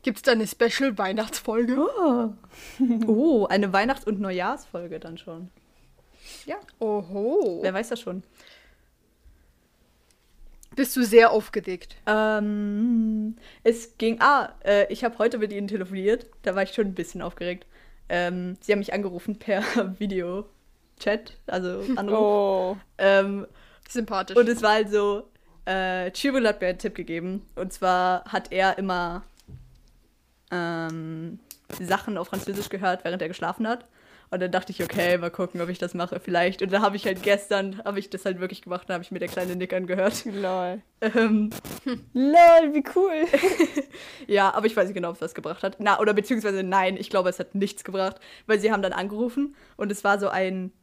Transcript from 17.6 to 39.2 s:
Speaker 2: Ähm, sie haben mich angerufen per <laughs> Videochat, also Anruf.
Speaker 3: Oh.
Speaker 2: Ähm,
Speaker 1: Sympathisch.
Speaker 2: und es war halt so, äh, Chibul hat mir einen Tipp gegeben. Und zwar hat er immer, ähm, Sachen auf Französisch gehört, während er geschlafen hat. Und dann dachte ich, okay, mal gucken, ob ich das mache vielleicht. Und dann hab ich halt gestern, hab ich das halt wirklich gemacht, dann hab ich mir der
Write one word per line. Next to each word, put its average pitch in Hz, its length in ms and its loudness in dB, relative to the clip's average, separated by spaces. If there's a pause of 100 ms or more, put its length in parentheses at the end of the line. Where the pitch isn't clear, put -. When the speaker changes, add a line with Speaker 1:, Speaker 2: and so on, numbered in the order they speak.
Speaker 2:
Ähm, 180 520 -4
sie - 120 0
haben 202 60 4
mich 202 160 -6
angerufen 196 440 -6
per 202 240 -2
<laughs> 196 360 -2
Videochat, 196 1400 -6 (100)
also 185 360 -4 (140)
Anruf. 208 220 0
Speaker 3:
Oh. 202 580 2 (220)
Speaker 2:
Ähm, 196 480 4 (420)
Speaker 1:
Sympathisch. 202 480 -2
Speaker 2:
und 240 120 8
es 233 140 0
war 208 120 6
halt 214 160 2
so, 208 340 2 (400)
äh, 185 480 -2
Chibul 262 340 0
hat 208 140 0
mir 180 80 -2
einen 180 100 -4
Tipp 196 160 -6
gegeben. 175 500 -8 (120)
Und 185 160 -8
zwar 185 540 2
hat 190 260 -6
er 185 260 2
immer, 175 460 -4 (1300)
ähm, 165 880 -8 (400)
Sachen 190 360 -4
auf 170 120 -6
Französisch 196 400 -8
gehört, 185 360 -4
während 180 180 -4
er 160 60 -4
geschlafen 180 400 -6
hat. 240 180 -6 (460)
Und 185 80 -4
dann 180 120 -2
dachte 185 180 -4
ich, 185 140 -12
okay, 175 340 0
mal 175 120 -4
gucken, 175 300 -6
ob 170 100 -4
ich 180 80 -8
das 180 140 -6
mache 180 280 -6
vielleicht. 180 420 0
Und 190 100 -2
dann 202 100 4
hab 294 120 4
ich - 100 -6
halt 185 200 -2
gestern, 196 600 0
hab 202 120 -4
ich 196 140 -8
das 185 140 -10
halt 185 140 -4
wirklich 185 240 -8
gemacht, 180 260 -10
dann 190 60 -2
hab 175 80 -6
ich - 80 -18
mir 185 80 -8
der 180 100 -4